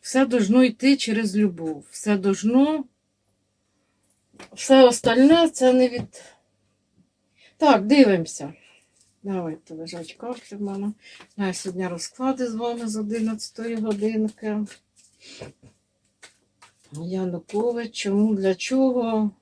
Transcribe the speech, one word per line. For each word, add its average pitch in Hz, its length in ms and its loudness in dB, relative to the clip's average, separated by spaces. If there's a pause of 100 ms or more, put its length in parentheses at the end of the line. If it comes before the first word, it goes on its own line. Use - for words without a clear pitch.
Все 269 260 0
должно 240 380 4
йти 254 320 2
через 214 400 -4
любов, 165 540 -2
все 208 260 -2
должно, 240 680 0 (1700)
все 269 300 6
остальне 262 640 4
це 254 240 2
не 254 160 4
від. - 340 -10 (1400)
Так, 233 240 4
дивимося. 190 680 4 (680)
Давайте, 175 520 -8
лежать 170 380 -14
карти 233 440 -14
в 208 60 -10
мене. 196 300 -8 (440)
Я 190 180 -4
сьогодні 185 340 -8
розклади 254 580 -6
з 226 80 -8
вами 233 340 -6
з 214 80 -8
одинадцятої 220 800 -8
годинки. 214 840 -4 (2250)
Янукович, 185 1000 -6
чому, 208 420 0
для 190 200 0
чого? 233 760 -2 (120)